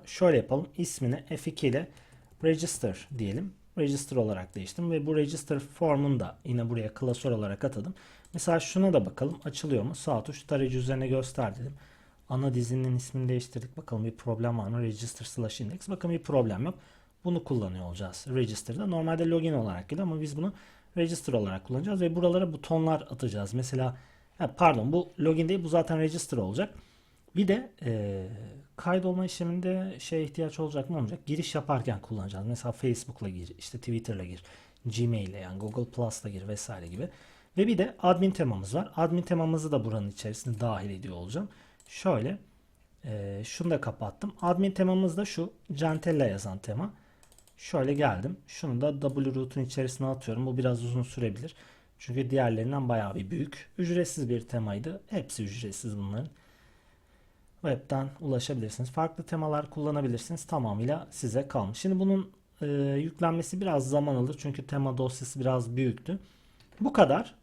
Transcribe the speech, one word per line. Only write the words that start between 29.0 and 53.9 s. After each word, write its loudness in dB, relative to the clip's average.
işleminde -2
şeye -2
ihtiyaç -4
olacak -2
mı? -2
Olmayacak. -4
Giriş -2
yaparken 0
kullanacağız. -6
Mesela -4
Facebook'la -2
gir, -8
işte -12
Twitter'la -4
gir, -12
Gmail'le 0
yani -8
Google -4
Plus'la -4
gir -8
vesaire -8
gibi. -6
Ve 6
bir 4
de 2
admin 6
temamız 0
var. -2
Admin 2
temamızı 2
da 2
buranın -2
içerisine -6
dahil -2
ediyor -8
olacağım. -6
Şöyle, 0
e, -4
şunu -2
da 4
kapattım. -6
Admin 4
temamız 4
da 0
şu -4
Centella 2
yazan -2
tema. -4
Şöyle 0
geldim. 2
Şunu -4
da 2
Wroot'un 0
içerisine -2
atıyorum. -2
Bu -2
biraz 2
uzun 0
sürebilir. -4
Çünkü -2
diğerlerinden 2
bayağı 2
bir -6
büyük. -6
Ücretsiz 0